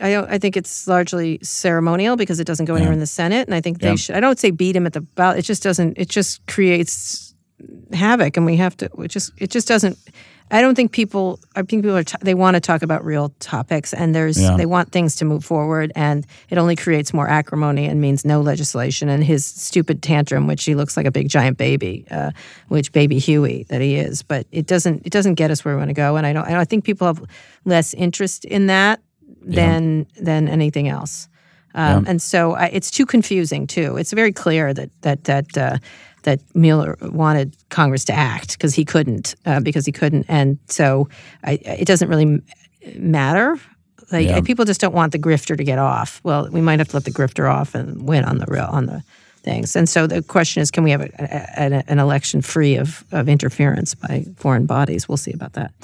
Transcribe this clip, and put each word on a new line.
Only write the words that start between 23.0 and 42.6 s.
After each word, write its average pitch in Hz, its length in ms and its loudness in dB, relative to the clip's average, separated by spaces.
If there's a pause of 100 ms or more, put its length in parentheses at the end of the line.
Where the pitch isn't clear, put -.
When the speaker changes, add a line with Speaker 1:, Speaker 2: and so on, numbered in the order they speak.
Speaker 1:
Huey 135 520 2
that 127 100 -2
he 139 160 0
is, 147 260 -4
but 131 300 -6
it 160 140 -4
doesn't, 170 400 0
it 175 60 -10
doesn't 196 220 2
get 156 160 2
us 151 140 -4
where 147 100 -2
we 139 60 0
wanna 143 140 -2
go. 147 220 0
And 156 100 0
I 143 80 0
don't, 160 120 -4
I - 40 -4
don't, 170 100 2
I 170 60 2
think 214 180 0
people 196 220 0
have 165 160 0 (420)
less 170 300 2
interest 180 500 -4
in 196 220 0
that 196 340 4 (460)
Speaker 2:
Yeah. 180 80 -4
Speaker 1:
than, 160 520 2 (140)
than 156 280 0
anything 151 400 0
else. - 400 -8 (460)
Um, 160 300 4
Speaker 2:
Yeah. 185 60 -2
Speaker 1:
and 170 100 0
so 170 320 2
I, 175 140 0
it's - 240 -4
too 277 160 2
confusing 170 600 0
too. 143 300 -2
It's - 160 -6
very 214 200 2
clear 156 420 0
that, - 160 -10 (100)
that, 139 240 -2
that, 139 320 -2
uh, 131 220 -2 (460)
that 143 140 2 (160)
Mueller 156 480 4
wanted 151 540 0 (120)
Congress 139 360 2
to - 80 -2
act - 440 -2
'cause 147 180 0
he 156 100 2
couldn't, 151 500 -2 (100)
uh, 147 140 0
because 143 280 -2
he 160 40 -4
couldn't. 147 380 0
And 143 280 2 (120)
so 139 400 2 (340)
I, 139 120 -2
it - 300 -4
doesn't 175 240 2
really 156 180 4
m-, 147 160 2 (540)